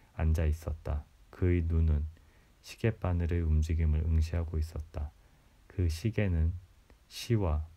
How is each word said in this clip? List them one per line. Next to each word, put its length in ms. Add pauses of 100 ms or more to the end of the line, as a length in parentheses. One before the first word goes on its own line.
(140)
앉아 320
있었다. 580 (260)
그의 320
눈은 420 (580)
시계바늘의 800
움직임을 580
응시하고 580
있었다. 540 (560)
그 200
시계는 640 (540)
시와 580 (120)